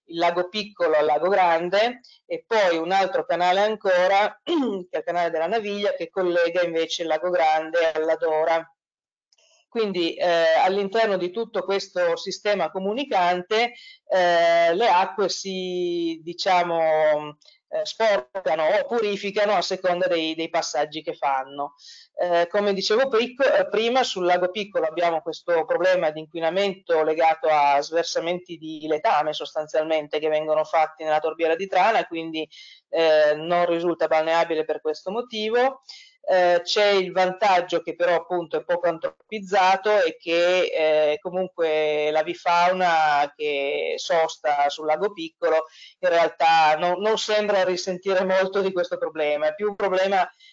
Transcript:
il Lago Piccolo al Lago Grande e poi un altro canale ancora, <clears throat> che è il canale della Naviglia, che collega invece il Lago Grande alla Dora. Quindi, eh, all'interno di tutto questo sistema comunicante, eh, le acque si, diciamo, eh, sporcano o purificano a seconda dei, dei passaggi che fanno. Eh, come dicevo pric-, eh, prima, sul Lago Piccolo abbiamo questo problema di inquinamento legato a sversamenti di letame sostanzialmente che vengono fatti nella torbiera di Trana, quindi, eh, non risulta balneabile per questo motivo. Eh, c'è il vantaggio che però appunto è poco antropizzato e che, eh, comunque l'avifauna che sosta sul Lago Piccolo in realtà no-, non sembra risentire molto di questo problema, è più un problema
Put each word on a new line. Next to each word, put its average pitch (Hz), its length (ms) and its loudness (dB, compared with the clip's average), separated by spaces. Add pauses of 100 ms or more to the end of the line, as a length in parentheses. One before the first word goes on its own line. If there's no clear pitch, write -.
il 165 120 -12
Lago 175 300 0
Piccolo 170 480 -2
al 151 80 4
Lago 151 240 0
Grande 190 720 2 (260)
e 170 200 -8
poi 196 300 2
un 165 140 -4
altro 180 340 0
canale 180 360 2
ancora, 196 800 2
<clears throat> - 20 -20
che 233 480 -4
è 160 80 -4
il 156 60 -8
canale 170 260 -2
della 160 160 -2
Naviglia, 202 480 -2
che 170 160 -8
collega 175 520 0
invece 165 400 -2
il 165 60 -6
Lago 156 220 -2
Grande 160 640 2
alla 156 240 0
Dora. 160 520 0 (1000)
Quindi, 196 460 -2
eh, 165 480 2
all'interno 196 540 0
di 175 160 -4
tutto 226 320 -6
questo 180 520 -2
sistema 190 540 -4
comunicante, 208 1040 -2 (340)
eh, 170 680 4
le 214 160 2
acque 185 400 2
si, 175 960 -6
diciamo, 160 1160 0 (300)
eh, 156 160 -6
sporcano 190 840 -2
o 190 200 0
purificano 208 680 -2
a 175 100 2
seconda 180 440 -2
dei, 160 300 -2
dei 165 120 -6
passaggi 156 540 -4
che 160 120 -8
fanno. 139 600 -4 (420)
Eh, 170 320 0
come 202 240 0
dicevo 214 360 0
pric-, 247 360 0
eh, 196 240 2
prima, 233 360 0
sul 180 200 -4
Lago 180 260 2
Piccolo 185 360 -4
abbiamo 165 340 0
questo 165 440 -2
problema 175 460 2
di 156 100 -8
inquinamento 170 840 -2
legato 160 460 0
a 143 320 4
sversamenti 165 760 -4
di 156 300 -12
letame 151 460 0
sostanzialmente 156 880 -4
che 156 80 -2
vengono 156 340 0
fatti 156 400 -2
nella 156 160 0
torbiera 160 380 0
di 190 100 -6
Trana, 190 400 2
quindi, 165 420 -8 (400)
eh, 151 460 4
non 175 320 0
risulta 170 400 0
balneabile 160 580 0
per 151 160 -6
questo 156 300 -6
motivo. 240 720 -2 (440)
Eh, 175 360 4
c'è 208 240 0
il 190 260 2
vantaggio 180 680 0
che 160 140 -8
però 175 180 2
appunto 165 420 -4
è 160 80 -6
poco 175 240 -2
antropizzato 190 1120 0
e 160 140 -2
che, 165 960 2
eh, 151 80 -2
comunque 156 920 -2
l'avifauna 170 1200 2
che 147 600 -4
sosta 156 720 0
sul 156 160 -10
Lago 170 260 0
Piccolo 160 520 -2 (340)
in 180 100 0
realtà 165 720 4
no-, 175 180 0
non 208 220 0
sembra 208 460 0
risentire 185 600 -2
molto 190 380 0
di 190 100 -2
questo 175 240 -4
problema, 151 520 -2
è 151 60 -2
più 202 140 -4
un 202 80 -8
problema 190 500 0 (260)